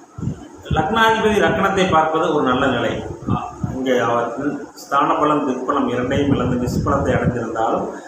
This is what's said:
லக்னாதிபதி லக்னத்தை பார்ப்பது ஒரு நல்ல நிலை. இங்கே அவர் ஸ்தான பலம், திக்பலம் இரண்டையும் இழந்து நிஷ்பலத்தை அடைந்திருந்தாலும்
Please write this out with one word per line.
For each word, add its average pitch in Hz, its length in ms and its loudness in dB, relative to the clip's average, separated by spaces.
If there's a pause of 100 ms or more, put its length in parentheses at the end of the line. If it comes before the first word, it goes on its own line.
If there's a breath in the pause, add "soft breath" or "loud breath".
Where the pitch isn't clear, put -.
(760)
லக்னாதிபதி 214 680 2
லக்னத்தை 190 400 2 (120)
பார்ப்பது 160 300 2 (100)
ஒரு 135 140 2
நல்ல 131 240 2
நிலை. 117 180 -2 (800)
இங்கே 127 220 0 (100)
அவர் 120 240 0 (540)
ஸ்தான 147 360 2
பலம், 147 280 2
திக்பலம் 127 440 0
இரண்டையும் 135 440 0
இழந்து 123 260 0
நிஷ்பலத்தை 135 560 0
அடைந்திருந்தாலும் 117 680 -2 (220 loud breath)